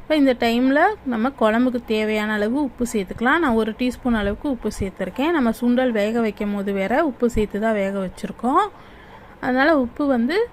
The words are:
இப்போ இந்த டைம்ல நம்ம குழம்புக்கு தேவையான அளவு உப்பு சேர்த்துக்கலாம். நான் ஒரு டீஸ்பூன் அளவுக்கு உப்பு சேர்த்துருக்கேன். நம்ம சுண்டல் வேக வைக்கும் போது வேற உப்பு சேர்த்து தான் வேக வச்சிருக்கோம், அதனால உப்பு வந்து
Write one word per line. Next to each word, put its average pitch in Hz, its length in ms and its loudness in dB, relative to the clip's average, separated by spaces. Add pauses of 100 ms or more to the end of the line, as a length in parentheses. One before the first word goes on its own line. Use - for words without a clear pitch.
இப்போ 311 180 0
இந்த 269 140 4 (100)
டைம்ல 254 360 2 (320)
நம்ம 226 160 0 (120)
குழம்புக்கு 240 400 2 (120)
தேவையான 214 460 0
அளவு 220 200 0 (100)
உப்பு 240 240 -4
சேர்த்துக்கலாம். 233 520 0
நான் 233 180 2
ஒரு 220 180 -2
டீஸ்பூன் 247 420 0
அளவுக்கு 202 340 -4
உப்பு 220 220 -6
சேர்த்துருக்கேன். 196 600 -2
நம்ம 233 220 2
சுண்டல் 247 400 2
வேக 226 260 0
வைக்கும் 208 300 -4
போது 202 240 -4
வேற 196 140 -2 (160)
உப்பு 240 260 -2
சேர்த்து 208 300 -2
தான் 220 160 0
வேக 196 120 -2 (120)
வச்சிருக்கோம், 240 580 -2 (800)
அதனால 269 400 2
உப்பு 285 220 -4 (100)
வந்து 254 240 0 (140)